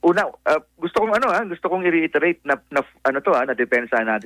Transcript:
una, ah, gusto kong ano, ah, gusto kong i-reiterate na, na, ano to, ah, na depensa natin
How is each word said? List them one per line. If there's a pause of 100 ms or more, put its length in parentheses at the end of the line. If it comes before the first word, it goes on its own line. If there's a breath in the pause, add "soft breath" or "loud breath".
una, (160)
ah, (160)
gusto
kong
ano,
ah,
gusto
kong
i-reiterate
na, (160)
na, (240)
ano
to,
ah,
na
depensa
natin